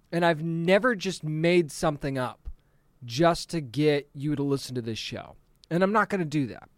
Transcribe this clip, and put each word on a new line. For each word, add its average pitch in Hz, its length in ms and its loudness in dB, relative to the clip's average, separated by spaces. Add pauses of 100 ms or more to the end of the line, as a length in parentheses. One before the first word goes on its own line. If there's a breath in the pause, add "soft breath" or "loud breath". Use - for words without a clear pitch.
(120)
and 175 120 2
I've 165 180 2
never 180 520 2
just 185 300 -6
made 160 460 2
something 143 480 -2
up 120 300 -6 (560)
just 156 460 2
to 170 100 -4
get 143 540 0
you 147 220 -4
to 143 60 -2
listen 139 320 -2
to 123 80 -6
this 110 160 -6
show. - 380 -12 (340)
And 175 120 2
I'm 190 100 2
not 208 160 2
gonna 190 160 -2
do 147 220 0
that. - 320 -12